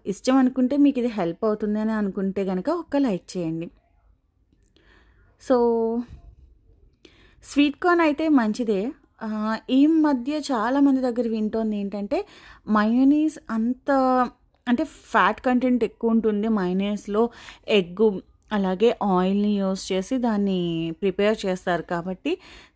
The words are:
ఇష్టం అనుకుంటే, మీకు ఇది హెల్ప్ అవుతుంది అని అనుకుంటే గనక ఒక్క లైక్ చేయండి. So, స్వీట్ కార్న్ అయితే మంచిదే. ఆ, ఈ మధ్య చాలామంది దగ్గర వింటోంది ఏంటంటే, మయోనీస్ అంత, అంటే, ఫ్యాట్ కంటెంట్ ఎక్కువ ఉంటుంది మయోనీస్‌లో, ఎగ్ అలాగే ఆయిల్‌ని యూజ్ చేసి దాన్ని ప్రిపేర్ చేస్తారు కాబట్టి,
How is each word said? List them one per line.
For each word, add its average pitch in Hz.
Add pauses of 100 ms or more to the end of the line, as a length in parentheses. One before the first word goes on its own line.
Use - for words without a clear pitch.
ఇష్టం 254
అనుకుంటే, 254
మీకు 277
ఇది 240
హెల్ప్ 196
అవుతుంది 214
అని 220
అనుకుంటే 196
గనక 185
ఒక్క 330
లైక్ 233
చేయండి. 165 (1700)
So, 262 (1900)
స్వీట్ 285
కార్న్ 349
అయితే 320
మంచిదే. 220 (420)
ఆ, 220 (400)
ఈ 269 (140)
మధ్య 294
చాలామంది 262
దగ్గర 240
వింటోంది 220
ఏంటంటే, 202 (480)
మయోనీస్ 262 (100)
అంత, 226 (800)
అంటే, 247 (220)
ఫ్యాట్ 208
కంటెంట్ 247
ఎక్కువ 226
ఉంటుంది 220
మయోనీస్‌లో, 202 (440)
ఎగ్ 196 (460)
అలాగే 202 (120)
ఆయిల్‌ని 196
యూజ్ 190
చేసి 190
దాన్ని 208 (320)
ప్రిపేర్ 202
చేస్తారు 185
కాబట్టి, 185 (420)